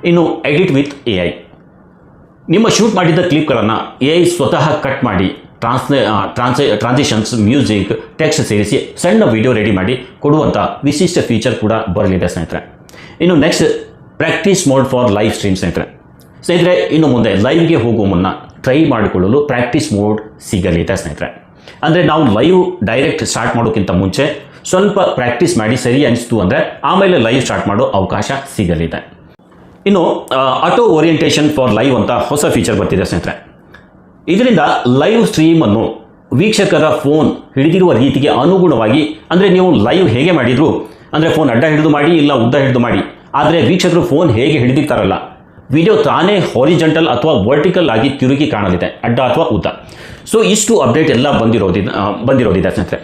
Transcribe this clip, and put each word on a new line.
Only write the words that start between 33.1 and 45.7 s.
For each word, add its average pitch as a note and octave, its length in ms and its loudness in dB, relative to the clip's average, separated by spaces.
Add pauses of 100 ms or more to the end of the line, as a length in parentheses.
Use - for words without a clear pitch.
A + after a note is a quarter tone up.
ಇದರಿಂದ A3 300 2 (400)
ಲೈವ್ G#3 280 2
ಸ್ಟ್ರೀಮನ್ನು C#3+ 840 0 (220)
ವೀಕ್ಷಕರ D#3 580 2
ಫೋನ್ D3 460 0 (180)
ಹಿಡಿದಿರುವ E3 380 2
ರೀತಿಗೆ C3+ 360 2
ಅನುಗುಣವಾಗಿ, D3 1040 2
ಅಂದರೆ F#3 180 2
ನೀವು F#3 240 4
ಲೈವ್ C3+ 360 2
ಹೇಗೆ B2 220 0
ಮಾಡಿದ್ರು, B2+ 600 0 (220)
ಅಂದರೆ D#3 180 0
ಫೋನ್ D3+ 200 2
ಅಡ್ಡ A#2 140 2
ಹಿಡಿದು D#3 260 2
ಮಾಡಿ D3 260 2
ಇಲ್ಲ D3 160 2
ಉದ್ದ B2 220 0
ಹಿಡಿದು C3 240 2
ಮಾಡಿ, A2+ 200 0 (360)
ಆದರೆ D3+ 280 2
ವೀಕ್ಷಕರು F3 400 2
ಫೋನ್ D3 280 0
ಹೇಗೆ C#3 280 0
ಹಿಡಿದಿರ್ತಾರಲ್ಲ, A#2 540 0 (580)